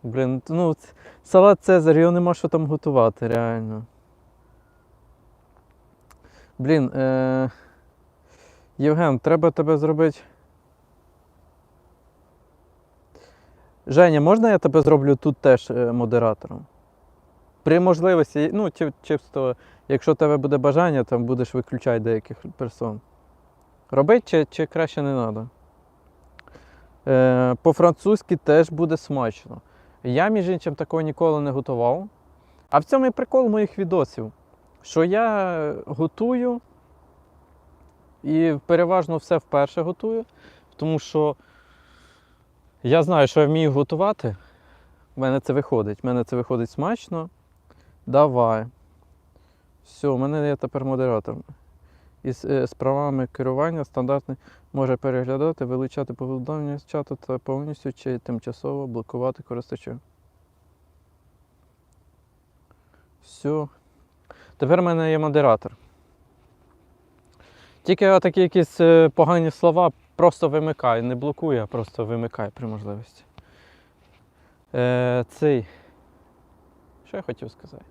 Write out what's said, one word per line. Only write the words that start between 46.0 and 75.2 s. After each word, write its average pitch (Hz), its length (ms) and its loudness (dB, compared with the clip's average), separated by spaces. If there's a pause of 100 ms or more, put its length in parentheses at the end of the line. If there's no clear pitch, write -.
в - 20 -8
мене 123 180 -2
це - 120 -6
виходить 120 340 -4
смачно. 170 600 -8 (760)
Давай. 123 600 2 (1200)
Все, - 220 -8
у 135 100 0
мене 147 300 -2
є 143 80 -2
тепер 131 300 -8
модератор. 127 500 -2 (880)
Із, 131 220 -8
е, 131 220 -2
з - 60 -10
правами 135 540 -4
керування 139 580 -4
стандартний 135 520 -6 (360)
може 131 240 -2
переглядати, 135 680 -4
вилучати 127 480 -6
повідомлення 139 640 -8
з - 60 -20
чату 143 300 -8
та 131 220 -8
повністю 139 560 -10
чи 127 260 -8
тимчасово 131 680 -10
блокувати 123 560 -8
користувача. 123 540 -12 (3250)
Все. 147 440 -6 (880)
Тепер 160 240 2
в - 20 0
мене 165 280 0
є 156 80 0
модератор. 143 580 0 (2000)
Тільки 190 240 2
отакі 185 340 4
якісь, 180 400 0
е, 165 280 8
погані 165 420 2
слова 170 400 2 (240)
просто 165 340 2
вимикай. 143 520 -2
Не 123 140 -4
блокуй, 143 420 -4
а 107 100 -4
просто 113 380 -8
вимикай 117 440 -8
при 120 180 -14
можливості. 104 560 -14 (1500)
Е, 123 540 -2